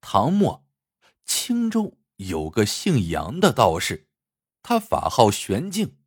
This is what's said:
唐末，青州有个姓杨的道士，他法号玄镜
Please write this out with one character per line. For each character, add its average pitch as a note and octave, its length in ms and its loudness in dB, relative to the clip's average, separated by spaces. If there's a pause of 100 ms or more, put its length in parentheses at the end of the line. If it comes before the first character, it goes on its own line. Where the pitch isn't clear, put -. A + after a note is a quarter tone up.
唐 G3+ 320 2
末， G3 320 0 (600)
青 A#3 440 -2
州 A3 300 -2 (160)
有 D#2+ 340 -6
个 G#2 160 2
姓 A2 440 0
杨 E2 300 -6
的 E3 140 4
道 F#2 240 4
士， - 300 -8 (560)
他 A#3 160 0
法 - 280 -2
号 A2+ 220 4
玄 G#2+ 400 -4
镜 - 260 -6 (120)